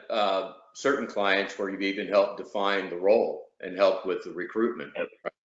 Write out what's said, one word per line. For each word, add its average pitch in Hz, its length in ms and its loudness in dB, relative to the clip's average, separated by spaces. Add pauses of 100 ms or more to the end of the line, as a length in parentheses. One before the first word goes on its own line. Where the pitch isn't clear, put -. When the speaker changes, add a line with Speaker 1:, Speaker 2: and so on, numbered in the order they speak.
Speaker 1:
uh, 95 440 0 (200)
certain 135 320 0
clients 98 540 0
where 98 100 -2
you've 95 140 -6
even 98 240 -2
helped 98 300 2
define 98 520 -2
the 87 80 -6
role 98 520 2 (120)
and 90 160 -8
help 95 300 4
with 87 160 -2
the 90 80 -10
recruitment. 87 680 -4
Speaker 2:
Yep. 76 100 -4 (380)